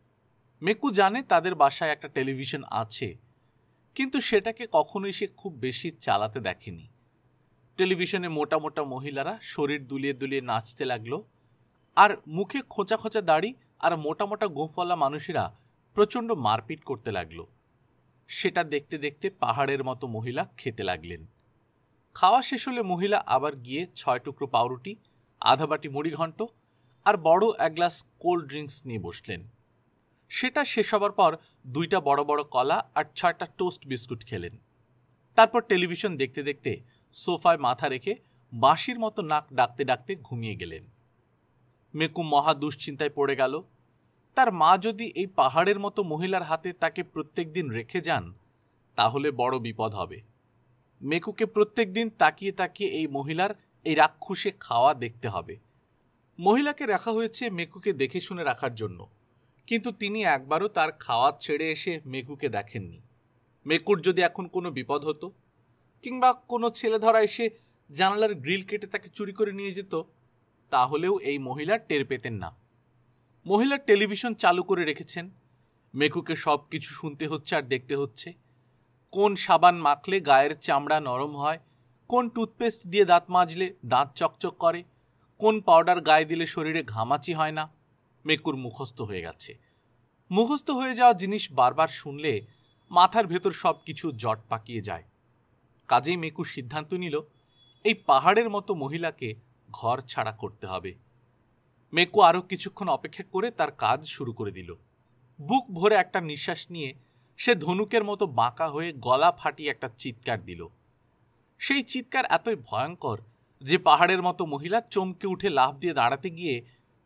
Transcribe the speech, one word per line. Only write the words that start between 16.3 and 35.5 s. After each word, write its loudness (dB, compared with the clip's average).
মারপিট -2
করতে -6
লাগলো। -8
সেটা -2
দেখতে -6
দেখতে -8
পাহাড়ের 0
মতো -6
মহিলা -6
খেতে -8
লাগলেন। -6
খাওয়া 4
শেষ -6
হলে -4
মহিলা 0
আবার 0
গিয়ে -8
ছয় -2
টুকরো -8
পাউরুটি, -2
আধা 4
বাটি -4
মুড়িঘণ্ট -6
আর 6
বড় 6
এক 2
গ্লাস 0
কোল্ড 0
ড্রিঙ্কস -10
নিয়ে -8
বসলেন। -10
সেটা -2
শেষ 0
হবার 2
পর 6
দুইটা -2
বড় 2
বড় 2
কলা 0
আর 0
ছয়টা 0
টোস্ট -4
বিস্কুট -8
খেলেন। -10
তারপর 6